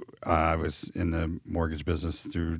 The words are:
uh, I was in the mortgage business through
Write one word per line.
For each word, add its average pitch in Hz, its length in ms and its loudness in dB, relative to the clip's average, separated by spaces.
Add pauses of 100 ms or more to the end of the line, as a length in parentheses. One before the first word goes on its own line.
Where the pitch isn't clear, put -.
(260)
uh, - 40 -2
I 82 260 6
was 78 400 -2
in 85 160 2
the 82 340 0
mortgage 78 400 -2
business 80 400 0
through 82 340 -2